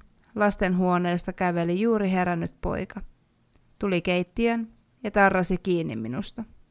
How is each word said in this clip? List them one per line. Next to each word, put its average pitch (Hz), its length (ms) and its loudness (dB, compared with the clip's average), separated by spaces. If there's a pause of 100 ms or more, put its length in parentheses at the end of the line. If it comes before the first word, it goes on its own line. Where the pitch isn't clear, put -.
(360)
lastenhuoneesta 180 960 2
käveli 175 480 0
juuri 214 300 2
herännyt 175 500 -2
poika. 185 400 -6 (800)
Tuli 185 220 0
keittiön 226 720 0 (300)
ja 208 80 -6
tarrasi 190 460 4
kiinni 165 380 -2
minusta. 123 480 -8 (280)